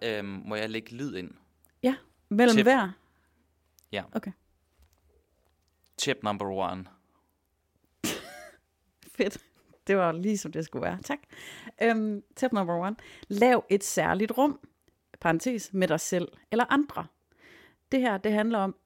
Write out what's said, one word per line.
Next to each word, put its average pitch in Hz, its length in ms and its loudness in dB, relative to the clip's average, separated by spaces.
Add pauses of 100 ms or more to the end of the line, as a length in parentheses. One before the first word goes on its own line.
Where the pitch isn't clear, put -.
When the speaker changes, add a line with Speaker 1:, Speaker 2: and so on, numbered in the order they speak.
Speaker 1:
øhm, 101 440 -6
må 107 100 -6
jeg 107 140 -4
lægge 110 260 -8
lyd 127 200 -8
ind? 90 160 -10 (520)
Speaker 2:
Ja, 262 120 2 (340)
mellem 226 260 6
Speaker 1:
Tip. 214 100 6
Speaker 2:
hver? 240 240 4 (1000)
Speaker 1:
Ja. 98 200 -6
Speaker 2:
Okay. 202 200 -8 (1700)
Speaker 1:
Tip - 260 -2
number 101 220 -2
one. 95 400 -4 (1160)
Speaker 2:
<laughs> - 1120 -14
Fedt. 196 200 -2 (500)
Det 196 100 2
var 175 140 2
lige, 190 260 -2
som - 140 -8
det 160 140 -6
skulle - 180 -8
være. 175 200 -4
Tak. 285 160 -6 (640)
Øhm, 214 420 0 (120)
tip 254 160 0
number 190 280 0
one. 196 160 -4 (320)
Lav 233 420 4
et 196 140 2
særligt 180 540 2
rum, 277 220 2 (600)
parentes, 185 540 -2
med 185 140 2
dig 160 120 2
selv 175 280 -2 (240)
eller 233 180 2
andre. 285 360 0 (880)
Det 269 100 4
her, 233 160 2
det 214 140 0
handler 214 280 2
om 196 160 -2 (100)